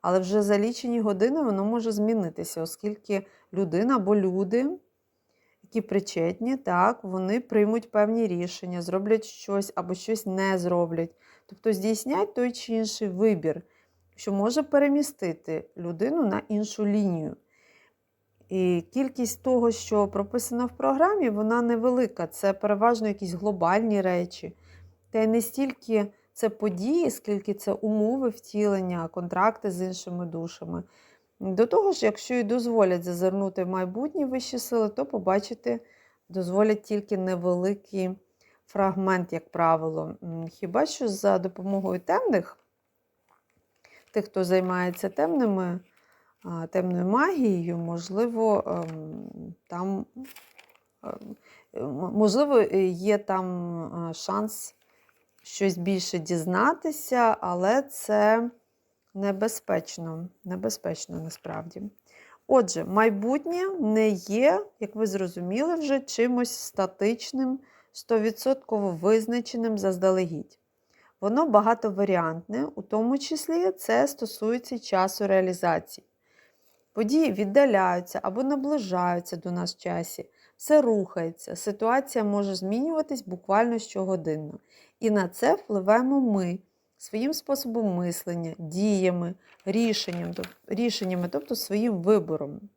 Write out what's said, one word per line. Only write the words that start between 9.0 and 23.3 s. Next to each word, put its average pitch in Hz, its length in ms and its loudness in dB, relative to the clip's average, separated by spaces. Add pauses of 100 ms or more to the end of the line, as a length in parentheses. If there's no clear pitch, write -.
щось - 500 -4
або 180 200 -4
щось 214 320 -4
не 190 320 0
зроблять. 170 560 0 (320)
Тобто - 260 -2
здійснять 226 600 -2
той 247 180 0
чи - 200 -8
інший 220 360 -2
вибір, 180 540 0 (540)
що - 160 -6
може 226 300 2
перемістити 277 1000 0 (120)
людину 185 460 -2
на 208 260 0
іншу 214 380 -2
лінію. 196 500 0 (1120)
І 180 440 0
кількість 262 500 -2
того, 240 280 4
що 208 380 0
прописано 233 580 -2
в 240 100 -8
програмі, 285 540 4
вона 214 320 2
невелика. 240 640 2
Це - 260 0
переважно 214 560 2
якісь 196 260 -4